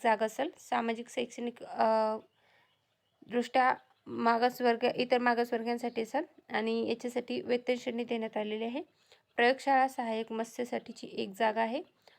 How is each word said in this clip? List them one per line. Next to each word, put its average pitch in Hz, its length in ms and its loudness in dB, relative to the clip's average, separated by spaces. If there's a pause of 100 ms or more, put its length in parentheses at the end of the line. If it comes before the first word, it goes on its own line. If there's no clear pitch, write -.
जागा 220 220 4
असेल. 277 320 -4
सामाजिक 233 500 -4
शैक्षणिक, 240 540 -6
अ, 220 540 2 (1080)
दृष्ट्या 240 480 2 (320)
मागासवर्ग, 240 800 2 (100)
इतर 247 220 2
मागासवर्गीयांसाठी 240 840 0
असेल 269 220 -2 (240)
आणि 226 400 -2
याच्यासाठी 247 520 -4
वेतन 247 380 0
श्रेणी 240 260 -4
देण्यात 226 320 -4
आलेली 214 280 -4
आहे. 240 180 -4 (540)
प्रयोगशाळा 262 520 4
सहाय्यक 226 440 -4
मत्स्यासाठीची 233 800 -6
एक 220 260 -6
जागा 220 220 0
आहे. 233 220 -2 (360)